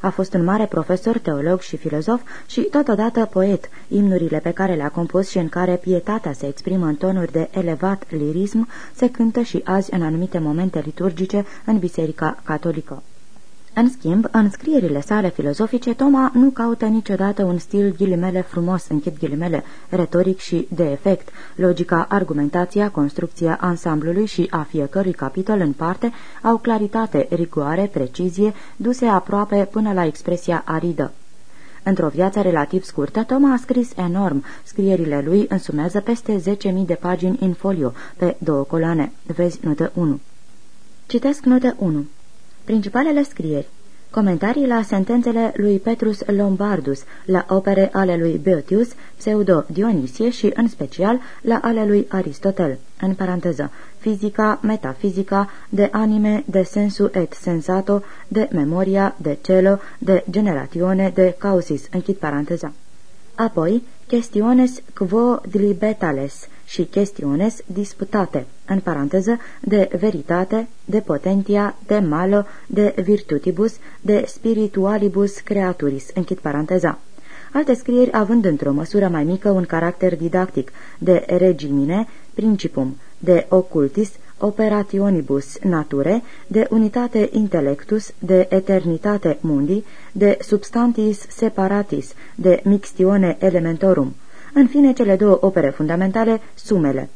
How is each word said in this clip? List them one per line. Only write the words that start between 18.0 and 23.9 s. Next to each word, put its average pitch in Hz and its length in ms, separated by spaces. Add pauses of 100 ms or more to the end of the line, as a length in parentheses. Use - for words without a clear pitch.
„frumos”, 175 480
închid 151 300
ghilimele, 156 440 (260)
retoric 180 500
și - 300
de 175 140
efect. 160 460 (260)
Logica, 175 540
argumentația, 175 800
construcția 165 720
ansamblului 170 640